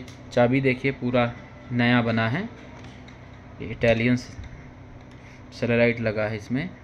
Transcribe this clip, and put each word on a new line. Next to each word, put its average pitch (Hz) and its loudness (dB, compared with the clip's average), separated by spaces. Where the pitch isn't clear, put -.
चाबी 123 6
देखिए, 135 2
पूरा 123 0
नया 120 4
बना 113 2
है, 160 -2
ये 107 -8
इटालियन 117 4
सेलेराइट 117 4
लगा 107 0
है 107 -2
इसमें। 127 -4